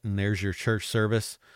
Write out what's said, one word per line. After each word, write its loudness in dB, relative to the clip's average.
and 0
there's 0
your 0
church 0
service. 0